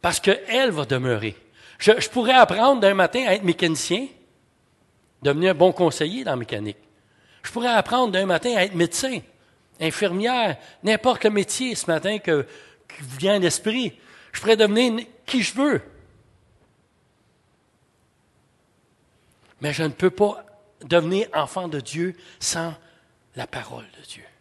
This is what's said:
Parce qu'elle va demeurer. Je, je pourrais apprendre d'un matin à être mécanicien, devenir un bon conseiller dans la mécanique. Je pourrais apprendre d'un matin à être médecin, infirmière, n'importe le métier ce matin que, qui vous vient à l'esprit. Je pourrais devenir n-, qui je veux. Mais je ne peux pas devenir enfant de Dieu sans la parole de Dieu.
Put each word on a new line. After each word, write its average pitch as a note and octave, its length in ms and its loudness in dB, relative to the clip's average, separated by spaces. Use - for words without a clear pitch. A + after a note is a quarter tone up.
Parce E3+ 200 -2
qu'elle A3+ 500 2
va D#3 140 -4
demeurer. A#2 520 -2
Je, G#3+ 200 6
je A3+ 100 -4
pourrais B3 260 0
apprendre B3 460 6
d'un G3 140 4
matin G3 320 0
à F#3+ 80 4
être G3+ 80 -4
mécanicien, F3 640 -2
devenir D3+ 300 2
un - 20 2
bon E3+ 180 6
conseiller F3 520 -2
dans F3 80 -2
la C3 40 -2
mécanique. G#2+ 420 -8
Je - 80 -14
pourrais A#3+ 220 -2
apprendre A#3 400 2
d'un F#3+ 140 0
matin F#3+ 300 0
à F#3 80 2
être G3 100 -6
médecin, F3 460 -2
infirmière, G3 760 -2
n'importe A3 420 0
le - 60 6
métier A3 440 -4
ce - 160 -6
matin F#3 280 -2
que, D#3 280 -2
qui - 140 -20
vous C3 140 -18
vient F#3+ 180 2
à G3+ 40 2
l'esprit. G#3+ 600 -2
Je - 80 -8
pourrais G#3+ 160 4
devenir A3 360 2
n-, A3 140 -6
qui B3 160 -2
je - 120 -4
veux. B3+ 280 0
Mais D3 100 -2
je D#3 120 -2
ne D#3 40 -2
peux F3 220 0
pas G3+ 340 -2
devenir F3 500 2
enfant D#3 340 -4
de D3+ 140 -6
Dieu E3 340 -6
sans E3 360 -6
la B2+ 100 -10
parole B2 400 -14
de - 80 -20
Dieu. - 180 -20